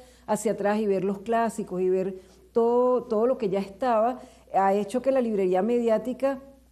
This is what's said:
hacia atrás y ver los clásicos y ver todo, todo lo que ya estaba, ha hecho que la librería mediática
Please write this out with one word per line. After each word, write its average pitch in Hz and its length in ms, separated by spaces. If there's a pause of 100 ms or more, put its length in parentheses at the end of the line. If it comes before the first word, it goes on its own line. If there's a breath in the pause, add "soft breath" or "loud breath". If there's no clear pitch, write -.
(260 loud breath)
hacia 214 260
atrás 202 280
y 220 60
ver 190 180
los 196 140
clásicos 220 640
y 185 80
ver 185 260 (360 loud breath)
todo, 240 520
todo 220 220
lo 254 120
que 208 100
ya 196 120
estaba, 240 600 (340 loud breath)
ha 196 200
hecho 208 280
que 269 100
la 269 80
librería 190 420
mediática 240 800 (320)